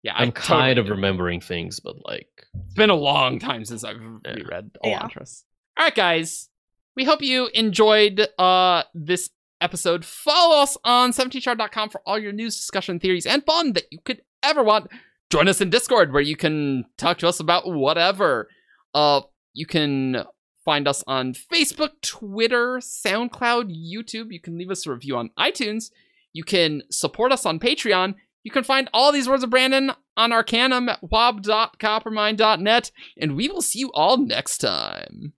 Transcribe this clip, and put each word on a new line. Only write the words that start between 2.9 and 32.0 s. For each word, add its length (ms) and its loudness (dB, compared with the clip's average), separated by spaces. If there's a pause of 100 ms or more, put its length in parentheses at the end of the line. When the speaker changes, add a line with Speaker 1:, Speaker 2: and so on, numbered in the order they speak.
Speaker 1:
a 60 4
long 420 0
time 260 -8
since 200 -12
I've 160 -12 (240)
Speaker 2:
Yeah. 100 -12
Speaker 1:
reread 360 -12 (120)
Speaker 3:
Yeah. 180 -4
Speaker 1:
Elantris. 440 -14 (340)
All 60 4
right, 100 2
guys. 540 0 (480)
We 60 -4
hope 200 2
you 320 0
enjoyed, 760 4 (100)
uh, 460 4 (100)
this 340 -4 (320)
episode. 440 -2
Follow 580 4
us 220 0
on 280 4
seventeen 280 -2
chart 180 -2
dot 140 -4
com 160 -4
for 180 -14
all 140 -2
your 100 -8
news, 260 -6
discussion, 440 -6
theories, 260 0
and 180 0
fun 280 2
that 180 -2
you 140 -16
could 180 -6 (220)
ever 180 2
want. 260 2 (400)
Join 200 4
us 120 2
in 100 0
Discord, 420 4
where 100 4
you 140 -2
can 480 -2 (120)
talk 220 -2
to 80 0
us 140 0
about 260 0
whatever. 840 0 (460)
Uh, 280 4 (320)
you 120 -10
can 560 -2 (420)
find 220 0
us 220 -2
on 260 -2
Facebook, 680 -4
Twitter, 800 -2
SoundCloud, 960 -4
YouTube. 560 -12
You 100 -14
can 160 -12
leave 140 -10
us 160 -6
a 60 -6
review 240 -6
on 200 -4
iTunes. 540 -4 (420)
You 120 -14
can 380 0 (100)
support 400 -2
us 120 -2
on 140 -2
Patreon. 560 0 (300)
You 80 -14
can 100 0
find 320 0
all 160 6
these 180 0
words 140 4
of 80 -4
Brandon 400 4 (260)
on 140 2
Arcanum 600 2
at 120 -6
wob 400 2
dot 380 -2
coppermind 560 -2